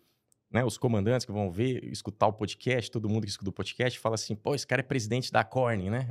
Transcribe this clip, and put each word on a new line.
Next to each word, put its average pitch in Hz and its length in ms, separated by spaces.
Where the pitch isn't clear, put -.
né, 120 140
os 113 140
comandantes 117 480
que - 40
vão 98 200
ver, 117 340
escutar 104 420
o 107 60
podcast, 113 580
todo 110 160
mundo 107 180
que 98 40
escuta 98 220
o - 20
podcast, 123 460
fala 110 160
assim, 107 200
"Pô, - 200
esse - 120
cara 123 140
é - 20
presidente 123 480
da 117 140
Corning, 113 460
né? 123 200